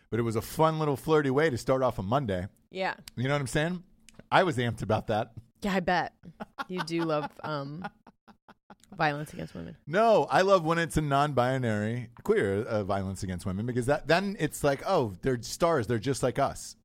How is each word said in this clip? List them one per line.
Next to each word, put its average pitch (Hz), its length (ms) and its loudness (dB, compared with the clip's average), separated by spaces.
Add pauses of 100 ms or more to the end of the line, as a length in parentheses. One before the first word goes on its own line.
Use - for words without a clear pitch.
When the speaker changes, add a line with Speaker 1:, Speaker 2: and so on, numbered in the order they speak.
(100)
Speaker 1:
but 110 100 -2
it - 20 0
was 113 140 -2
a - 60 -2
fun 160 360 0
little 147 180 0
flirty 151 340 2
way 147 200 2
to 117 80 -4
start 131 240 0
off 127 160 0
a 110 40 -4
Monday. 98 440 -2 (240)
Speaker 2:
Yeah. 185 240 -6 (220)
Speaker 1:
You 120 80 -4
know 139 100 0
what 143 60 0
I'm 135 80 -6
saying? 170 340 -2 (480)
I 165 140 6
was 147 120 0
amped 120 260 -2
about 107 260 0
that. 110 240 -2 (300)
Speaker 2:
Yeah, 196 120 -2
I 190 60 2
bet. 175 340 -2 (540)
You 185 160 -6
do 165 200 -2
love, 151 240 -2 (160)
um, 147 400 -8 (1120)
violence 151 360 -2
against - 220 -12
women. - 220 -14 (100)
Speaker 1:
No, 190 440 6
I 151 120 6
love 190 220 6
when 165 140 2
it's 165 180 0
a 165 40 2
non-binary 127 1120 0 (140)
queer, 113 420 2
uh, 107 180 -2
violence 95 380 -4
against 92 240 -6
women, 98 200 -4
because 123 200 -2
that, 143 200 0
then 190 320 2
it's - 240 -4
like, 139 240 2
"Oh, 131 360 0
they're 127 200 -2
stars. 160 440 0
They're 120 120 0
just 123 240 -4
like 127 160 0
us," - 460 -4